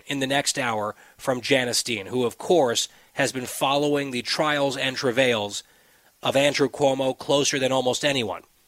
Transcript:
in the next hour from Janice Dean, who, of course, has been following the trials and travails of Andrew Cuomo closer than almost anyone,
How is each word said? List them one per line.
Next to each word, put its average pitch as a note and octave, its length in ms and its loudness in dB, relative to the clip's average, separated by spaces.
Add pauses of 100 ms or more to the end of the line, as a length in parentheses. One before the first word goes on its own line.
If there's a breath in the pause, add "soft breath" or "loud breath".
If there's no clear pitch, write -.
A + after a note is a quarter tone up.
in C#3+ 140 -4
the C3+ 60 0
next C#3 320 0
hour A2 360 -2 (220 loud breath)
from B2+ 240 -2
Janice B2 420 2
Dean, G#2 240 -6
who, B2+ 180 -2
of A2+ 140 -4
course, C3+ 500 2 (260 soft breath)
has C3 160 0
been B2+ 160 -6
following C#3+ 640 0
the B2 120 -4
trials C#3+ 540 0
and C3 200 -4
travails A#2 640 0 (580 soft breath)
of B2+ 140 -2
Andrew C#3 340 2
Cuomo C3+ 480 0
closer C#3+ 440 0
than B2+ 100 0
almost B2+ 340 0
anyone, A#2+ 380 -2 (260)